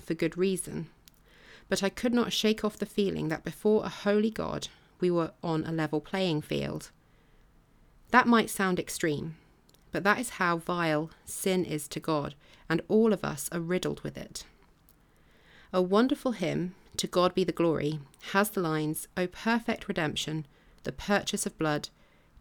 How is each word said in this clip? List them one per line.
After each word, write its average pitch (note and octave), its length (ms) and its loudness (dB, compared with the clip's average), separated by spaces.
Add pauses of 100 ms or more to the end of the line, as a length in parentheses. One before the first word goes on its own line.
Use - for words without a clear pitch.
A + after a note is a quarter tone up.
for E3+ 100 -2
good D#3+ 220 -2
reason. F3 520 -2 (800)
But F#3+ 160 -2
I G3 40 2
could A#3 240 -2
not A#3+ 200 2
shake A3 320 0
off G#3 140 -2
the G3+ 80 -4
feeling E3 420 0
that D#3+ 160 -4
before G#3+ 400 2
a F#3+ 40 -4
holy G#3 420 0
God, D#3 360 -4 (320)
we F3+ 120 2
were E3+ 220 0 (100)
on D#3+ 220 0
a E3 80 -6
level D#3 280 0
playing E3+ 420 0
field. - 480 -6 (1200)
That A#3+ 160 6
might A3+ 240 6
sound F#3 300 0
extreme, D#3+ 560 -4 (560)
but G#3 100 -2
that G3+ 160 4
is B3 120 -6
how F3 260 0
vile E3 540 0 (140)
sin F#3 400 0
is D3+ 240 -4
to - 120 -8
God, C#3+ 340 -2 (340)
and F3 200 0
all A3 240 6
of F3+ 120 0
us C#3+ 280 -4
are F3 80 -4
riddled E3 400 -2
with C#3 180 -8
it. - 260 -12 (1300)
A F#3 80 2
wonderful A#3 520 4
hymn, E3+ 420 -2 (220)
To - 100 -4
God F3+ 280 2
Be F#3 100 2
the E3+ 80 -2
Glory, D#3 480 0 (320)
has G3+ 180 4
the G#3 100 -2
lines, D#3 560 -2
"O F3+ 120 -2
perfect A3+ 600 -2
redemption, D#3 560 -2 (380)
the - 100 -6
purchase - 540 -2
of G3+ 100 -8
blood, D3+ 320 0 (520)